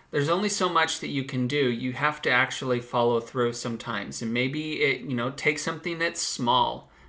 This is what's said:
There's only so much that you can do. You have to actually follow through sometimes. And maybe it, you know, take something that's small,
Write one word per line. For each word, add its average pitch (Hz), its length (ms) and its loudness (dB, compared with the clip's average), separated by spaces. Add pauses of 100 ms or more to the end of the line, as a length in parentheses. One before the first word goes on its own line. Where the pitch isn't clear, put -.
(100)
There's 143 180 2
only 196 200 2
so 190 200 2
much 160 320 2
that 147 80 -6
you 139 160 -2
can 127 220 0
do. 139 240 2
You 123 220 -2
have 147 300 -2
to 139 80 2
actually 127 500 2
follow 120 400 2
through 120 320 -2
sometimes. 117 680 -6
And 113 100 -2
maybe 147 500 0
it, 139 200 2
you 135 120 -4
know, 123 160 0
take 156 280 0
something 165 400 -4
that's 165 220 -2
small, 120 680 2 (180)